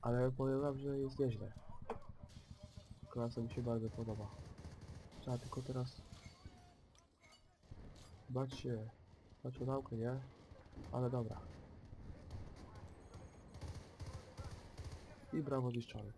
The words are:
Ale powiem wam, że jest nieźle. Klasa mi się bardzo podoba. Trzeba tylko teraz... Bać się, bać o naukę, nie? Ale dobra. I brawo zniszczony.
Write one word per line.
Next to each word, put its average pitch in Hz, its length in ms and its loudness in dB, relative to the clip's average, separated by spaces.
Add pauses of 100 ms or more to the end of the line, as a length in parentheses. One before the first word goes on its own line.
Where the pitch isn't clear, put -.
Ale 123 300 8
powiem 135 280 6
wam, 143 180 4
że 139 200 2
jest 135 200 2
nieźle. 107 340 4 (1600)
Klasa 120 300 2
mi 113 100 2
się 127 120 2
bardzo 117 280 6
podoba. 107 400 0 (920)
Trzeba 123 180 2
tylko - 240 -2
teraz... 127 400 0 (2250)
Bać 131 240 4
się, 113 340 0 (560)
bać 127 180 0
o - 20 2
naukę, 135 320 2
nie? 120 240 4 (720)
Ale 123 180 6
dobra. 110 300 2 (4000)
I 156 100 6
brawo 131 280 6
zniszczony. 113 480 0